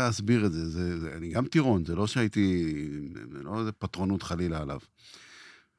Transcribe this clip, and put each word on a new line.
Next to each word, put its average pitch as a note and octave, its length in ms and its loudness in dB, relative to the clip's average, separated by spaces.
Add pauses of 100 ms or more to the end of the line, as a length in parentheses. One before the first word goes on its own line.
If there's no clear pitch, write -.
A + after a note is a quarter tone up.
להסביר G#2+ 400 4
את F#2 60 4
זה, E2 160 -2
זה, F2 320 -2
זה, D#2 160 -6
אני E2 120 -6
גם A#2 180 0
טירון, B2+ 380 4
זה E2 100 -2
לא G2+ 120 0
שהייתי, F#2+ 680 2 (580)
זה C#2+ 100 -12
לא G2 180 -4
איזה A2 120 -4
פטרונות F#2+ 500 -2
חלילה E2+ 380 -2
עליו. C#2+ 200 -6 (1000)